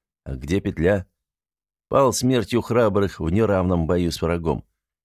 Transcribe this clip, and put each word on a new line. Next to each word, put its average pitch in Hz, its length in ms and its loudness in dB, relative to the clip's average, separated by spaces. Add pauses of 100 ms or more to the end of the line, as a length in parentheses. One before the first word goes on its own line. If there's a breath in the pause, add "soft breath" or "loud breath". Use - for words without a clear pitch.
(240)
«А 69 120 -10
где 73 260 -4
петля?» 92 440 0 (840)
«Пал 131 240 4
смертью 120 480 0
храбрых 104 580 0
в 80 100 -4
неравном 92 560 2
бою 87 260 0
с - 100 -8
врагом», 82 440 -2 (400)